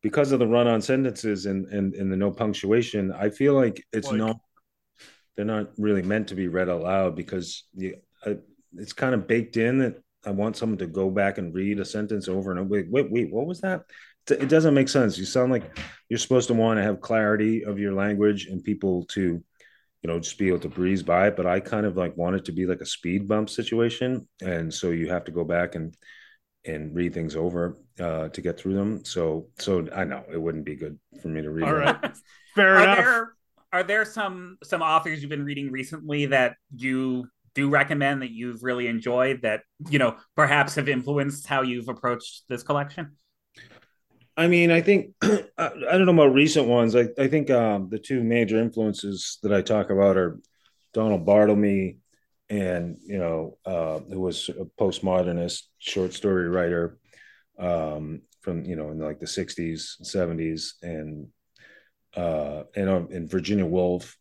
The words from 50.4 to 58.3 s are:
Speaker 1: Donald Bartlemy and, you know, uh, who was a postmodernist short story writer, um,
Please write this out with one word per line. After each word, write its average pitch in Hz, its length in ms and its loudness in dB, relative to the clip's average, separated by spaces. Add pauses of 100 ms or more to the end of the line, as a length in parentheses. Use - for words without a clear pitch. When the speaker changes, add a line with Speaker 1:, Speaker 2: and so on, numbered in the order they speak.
Speaker 1:
Donald 104 320 0
Bartlemy 101 720 4 (520)
and, 90 560 -4
you 98 140 -6
know, 82 460 -4
uh, 80 340 -4
who 92 220 -8
was 87 280 -4
a 95 160 -8 (160)
postmodernist 90 840 -2 (160)
short 92 340 -4
story 92 360 0
writer, 87 480 0 (600)
um, 78 640 -4 (180)